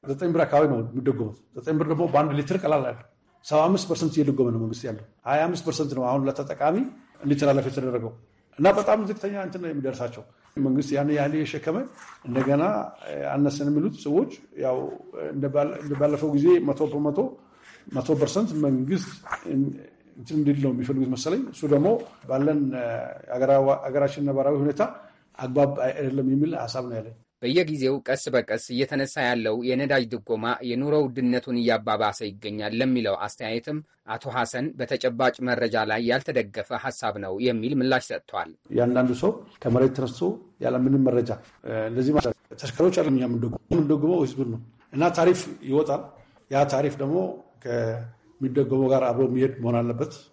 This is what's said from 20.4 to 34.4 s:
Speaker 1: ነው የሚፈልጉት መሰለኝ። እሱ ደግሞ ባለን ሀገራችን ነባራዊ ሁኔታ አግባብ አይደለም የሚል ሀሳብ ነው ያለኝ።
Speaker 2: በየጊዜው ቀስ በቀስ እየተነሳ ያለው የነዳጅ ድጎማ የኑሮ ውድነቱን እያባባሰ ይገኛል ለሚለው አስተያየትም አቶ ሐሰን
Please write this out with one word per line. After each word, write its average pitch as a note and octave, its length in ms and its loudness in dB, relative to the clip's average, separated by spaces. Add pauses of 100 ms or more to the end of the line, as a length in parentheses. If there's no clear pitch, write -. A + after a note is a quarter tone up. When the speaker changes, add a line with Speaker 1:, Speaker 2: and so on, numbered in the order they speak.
Speaker 1:
ነው C#3 100 2
የሚፈልጉት B2+ 400 0
መሰለኝ። D#3 380 -2
እሱ - 200 -12
ደግሞ C#3+ 200 4 (360)
ባለን C#3+ 360 0 (1200)
ሀገራችን C#3 440 -2
ነባራዊ C#3 320 2
ሁኔታ D3 240 0 (560)
አግባብ C#3 320 2 (120)
አይደለም C3 460 -2
የሚል D3 280 2
ሀሳብ B2+ 280 -6
ነው A#2+ 120 -8
ያለኝ። A2 200 -12 (220)
Speaker 2:
በየጊዜው C#3 640 2
ቀስ B2+ 300 -2
በቀስ A#2 380 0
እየተነሳ C3+ 520 -2
ያለው A#2 420 0
የነዳጅ C3 460 0
ድጎማ A2+ 360 -4 (180)
የኑሮ C3 380 -2
ውድነቱን B2 580 0
እያባባሰ G#2+ 640 0
ይገኛል G#2 520 -6
ለሚለው A#2+ 460 2
አስተያየትም A2+ 580 -6 (320)
አቶ A2+ 200 -8
ሐሰን B2 440 -2